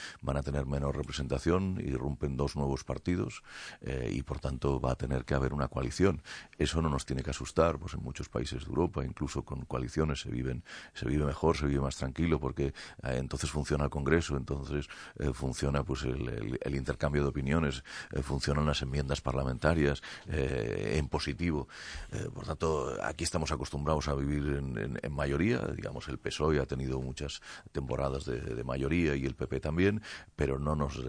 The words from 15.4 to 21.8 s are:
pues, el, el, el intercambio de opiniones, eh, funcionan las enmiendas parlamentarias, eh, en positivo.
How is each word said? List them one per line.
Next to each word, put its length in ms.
pues, 220
el, 240
el, 320
el 220
intercambio 400
de 60
opiniones, 560
eh, 120
funcionan 440
las 160
enmiendas 380
parlamentarias, 840
eh, 720
en 100
positivo. 600